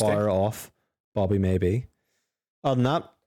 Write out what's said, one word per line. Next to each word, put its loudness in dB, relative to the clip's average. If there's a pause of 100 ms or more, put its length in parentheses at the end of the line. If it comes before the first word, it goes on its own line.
far 0
off -2 (440)
Bobby 0
may 2
be. -2 (760)
Other 0
than 2
that -2 (140)